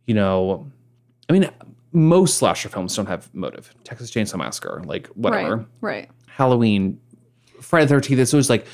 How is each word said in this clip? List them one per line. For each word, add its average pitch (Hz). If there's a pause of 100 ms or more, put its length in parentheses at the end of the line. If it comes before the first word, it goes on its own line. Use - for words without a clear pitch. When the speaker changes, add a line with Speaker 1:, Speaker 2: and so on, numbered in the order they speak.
Speaker 1:
you 113
know, 95 (600)
I 170
mean, 190 (420)
most 170
slasher 98
films 90
don't 101
have 92
motive. - (120)
Texas 120
Chainsaw 104
Massacre, -
like, 73
whatever. 117
Speaker 2:
Right, 117 (140)
right. 147 (160)
Speaker 1:
Halloween, 113 (600)
Friday 156
the -
thirteenth, 135
it's 131
always, 139
like, 113